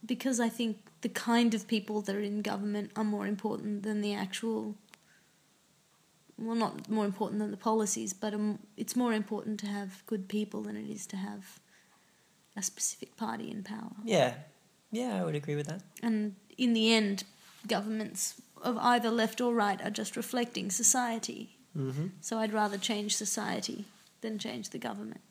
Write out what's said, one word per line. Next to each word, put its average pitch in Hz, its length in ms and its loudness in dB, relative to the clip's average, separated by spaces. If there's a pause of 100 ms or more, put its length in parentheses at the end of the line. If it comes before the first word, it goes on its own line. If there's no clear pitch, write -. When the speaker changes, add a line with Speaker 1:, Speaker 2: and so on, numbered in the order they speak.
Speaker 1:
because 247 360 0
I 233 100 4
think 226 260 0 (240)
the 240 80 -2
kind 233 460 4
of 202 120 -2
people 214 360 0
that 196 120 -2
are 202 60 0
in 208 220 -2
government 208 540 -2
are 220 80 0
more 208 220 0
important 208 560 -2
than 208 180 0
the 208 140 0
actual, 214 600 -4 (1600)
well, 226 160 -2
not - 360 0
more 220 140 2
important 202 360 0
than 208 100 -2
the 202 80 -6
policies, 220 560 0
but, 214 200 -4
um, 208 240 0 (180)
it's - 200 -6
more 247 160 4
important 214 480 -2
to 208 60 -6
have 202 400 -6
good 190 220 -4
people 214 340 -2
than 208 140 -6
it 214 140 -8
is 214 180 -8
to 202 80 -8
have 196 440 -8 (960)
a 202 60 -4
specific - 540 -4
party 226 340 -4
in 208 120 -6
power. 214 300 -8 (120)
Speaker 2:
Yeah. 147 300 4 (560)
Yeah, 220 300 0
I 180 40 2
would 160 100 0
agree 147 220 -2
with 147 100 -2
that. 160 160 -8 (200)
Speaker 1:
And 214 340 0 (200)
in 240 160 4
the 226 220 8
end, 202 300 4 (420)
governments 214 760 -2 (220)
of 240 160 0
either 240 320 6
left 220 300 2
or 240 140 4
right 202 280 4
are - 80 0
just 208 260 -4
reflecting 233 540 -2
society. 233 880 2 (200)
Speaker 2:
Mm-hmm. 139 320 0 (120)
Speaker 1:
So - 180 -2
I'd 220 140 2
rather 208 260 2
change 208 380 0
society 208 680 -2 (380)
than 220 160 -4
change - 320 -6
the - 80 -8
government. 220 420 -6 (100)